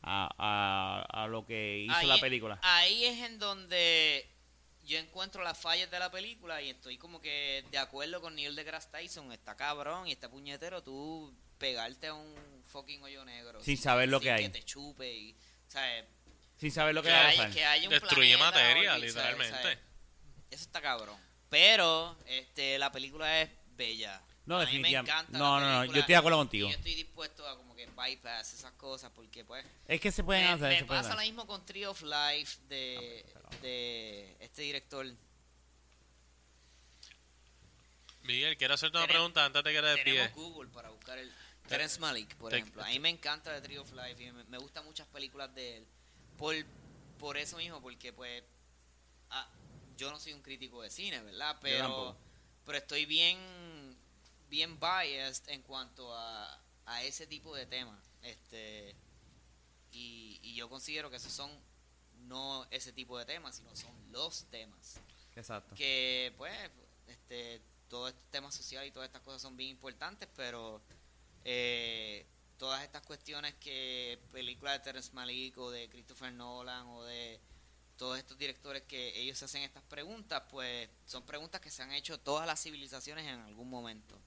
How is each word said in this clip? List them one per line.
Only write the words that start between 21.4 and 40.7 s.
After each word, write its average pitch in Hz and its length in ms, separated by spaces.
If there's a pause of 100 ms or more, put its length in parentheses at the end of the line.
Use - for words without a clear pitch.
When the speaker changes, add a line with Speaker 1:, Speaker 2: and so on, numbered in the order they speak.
Speaker 2:
Pero, 170 680 (100)
este, 135 520
la 139 120
película 156 500
es 156 80 (260)
bella. 110 460 (240)
Speaker 1:
No, 170 120
Speaker 2:
A - 20
mí 165 60
me 135 60 (180)
Speaker 1:
definitivamente. 131 220
Speaker 2:
encanta 160 260
Speaker 1:
No, 143 220
Speaker 2:
la 139 60
Speaker 1:
no, 139 60
no, 127 80
Speaker 2:
película 127 160
Speaker 1:
yo 147 60
estoy 165 120
de 175 40
acuerdo 165 200
contigo. 107 300
Speaker 2:
y 98 40
yo 98 60
estoy 165 180
dispuesto 156 520
a 135 100
como 123 180
que 120 120
bypass 123 680
esas 127 200
cosas 131 420
porque, 117 280
pues, 127 220 (220)
Speaker 1:
Es 165 120
que 202 120
se 185 120
pueden 190 220
Speaker 2:
me, 180 60
Speaker 1:
hacer, 147 180
Speaker 2:
me 175 100
Speaker 1:
se 139 60
pueden 131 180
Speaker 2:
pasa 226 100
Speaker 1:
hacer. 214 120
Speaker 2:
lo - 60
mismo 226 160
con 196 180
Tree 196 200
of 196 180
Life 147 560 (100)
de, 123 560 (100)
Speaker 1:
Ah, - 40 (100)
pero - 120
Speaker 2:
de 117 800
este - 220
director. 139 440 (3250)
Speaker 3:
Miguel, 135 340
quiero 135 160
hacerte 160 240
una 165 100
Speaker 2:
Tenem-, - 40
Speaker 3:
pregunta 165 340
antes 143 180
de 151 80
que 151 100
te - 0
Speaker 2:
tenemos 147 240
Speaker 3:
despides. 127 300
Speaker 2:
Google 156 360